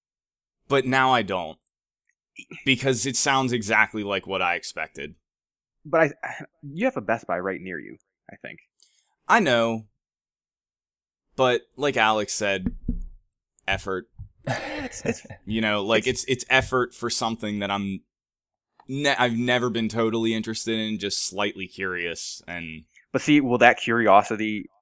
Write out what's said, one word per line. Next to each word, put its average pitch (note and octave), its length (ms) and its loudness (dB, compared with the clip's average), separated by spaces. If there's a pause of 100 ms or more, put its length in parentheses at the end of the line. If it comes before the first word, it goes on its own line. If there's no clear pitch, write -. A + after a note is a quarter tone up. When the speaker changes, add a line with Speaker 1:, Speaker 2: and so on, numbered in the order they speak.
(680)
Speaker 1:
but C3 180 2
now C3 260 4
I A#2+ 100 4
don't. F2+ 360 -6 (1080)
Because C3 400 2
it C3+ 120 -2
sounds C3+ 360 2
exactly G#2+ 520 2
like G2 220 -4
what F#2+ 140 -2
I F2 140 0
expected. D#2 600 -10 (680)
Speaker 2:
But D#3+ 280 2 (100)
I, B2 120 -10 (280)
you D3 240 -6
have B3+ 100 -2
a C3 60 -4
Best A2+ 240 -2
Buy F2 140 -2
right F#2 200 -4
near F2 180 -10
you, G#1+ 180 -14 (340)
I - 60 -20
think. - 240 -18 (680)
Speaker 1:
I A3+ 120 6
know. A#2 460 2 (1500)
But B2 280 4 (140)
like C3+ 200 0
Alex A2 360 4
said, G2 420 -2 (920)
effort. F#2+ 420 -4 (380)
Speaker 2:
It's, - 580 -8
it's - 220 -6 (180)
Speaker 1:
You A2 160 -4
know, G#2 240 0
like, A2 220 2
Speaker 2:
it's B2+ 180 0
Speaker 1:
it's, B2 180 0
it's - 80 -10
effort B2+ 440 2
for A#2 160 -6
something A2 500 -2
that G2 100 -2
I'm G2 300 -2 (880)
ne-, C#3 280 0
I've A#2+ 200 2
never B2 340 0
been A2+ 180 -2
totally A2+ 460 0
interested A2 440 -4
in, A2 200 -4
just G2 280 -4
slightly F#2+ 420 -4
curious F2 800 -6
and E2 360 -12 (280)
Speaker 2:
But - 100 -2
see, D3 180 4
will B2 180 2
that A#2+ 200 8
curiosity G#2+ 880 4 (160)